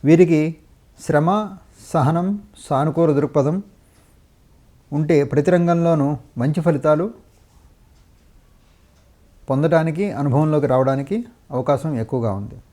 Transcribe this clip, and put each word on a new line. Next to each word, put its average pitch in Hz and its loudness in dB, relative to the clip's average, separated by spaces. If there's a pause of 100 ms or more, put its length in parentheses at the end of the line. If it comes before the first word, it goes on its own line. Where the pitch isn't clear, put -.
వీరికి 165 4 (440)
శ్రమ, 185 -2 (360)
సహనం, 170 0 (260)
సానుకూల 156 0
దృక్పథం 143 0 (1300)
ఉంటే 147 2
ప్రతి 147 0
రంగంలోనూ 170 2 (220)
మంచి 135 -2
ఫలితాలు 156 0 (2500)
పొందడానికి, 160 0
అనుభవంలోకి 147 0
రావడానికి 135 0 (260)
అవకాశం 139 -2
ఎక్కువగా 113 -4
ఉంది. 101 -8 (180)